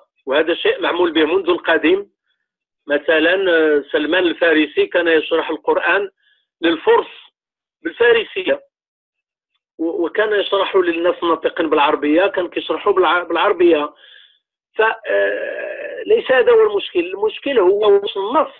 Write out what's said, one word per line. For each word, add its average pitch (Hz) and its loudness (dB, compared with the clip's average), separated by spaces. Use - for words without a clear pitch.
وهذا 160 0
شيء 202 -2
معمول 165 -2
به 156 2
منذ 175 -2
القديم. 170 0
مثلا، 160 0
آه، 156 2
سلمان 160 0
الفارسي 160 0
كان 175 0
يشرح 160 0
القرآن 170 -2
للفرس 170 2
بالفارسية، 196 0
و-، 165 -4
وكان 208 -2
يشرحه 190 0
للناس 170 -2
الناطقين 165 -2
بالعربية، 151 2
كان 185 -4
كيشرحه 160 -4
بالع-، 175 2
بالعربية. 170 2
ف، - -2
آه، - -4
ليس 226 2
هذا 240 4
هو 220 6
المشكل، 190 -4
المشكل 208 -4
هو 202 4
واش 202 -2
النص 226 -2